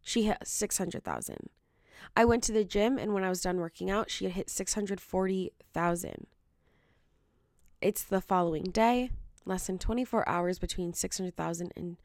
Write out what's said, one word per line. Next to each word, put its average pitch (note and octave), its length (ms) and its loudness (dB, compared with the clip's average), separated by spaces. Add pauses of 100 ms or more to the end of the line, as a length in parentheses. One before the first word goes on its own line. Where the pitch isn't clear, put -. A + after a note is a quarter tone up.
she - 240 2
hit G#3 200 2
six - 340 -2
hundred - 260 -4
thousand. - 440 -6 (680)
I A3+ 80 8
went A#3 200 6
to A3+ 80 0
the G#3+ 120 4
gym, G#3+ 340 2
and G#3 160 0
when F#3+ 80 2
I F#3 60 0
was F#3 120 0
done F3+ 180 0
working F3 300 -4
out, G3+ 220 0
she - 140 -4
had F3+ 100 -2
hit - 160 -6
six - 240 -2
hundred G3+ 260 -2
forty F#3+ 520 -2 (200)
thousand. E3+ 540 -2 (1500)
It's - 240 0
the F#3+ 160 0
following F3 420 2
day, A#3+ 480 4 (340)
less F#3 220 -4
than F#3 100 -2
twenty-four A3+ 520 0
hours F3 320 0
between F3 320 -4
six - 260 -4
hundred F#3 180 -6
thousand E3+ 380 -4
and, F3 300 -8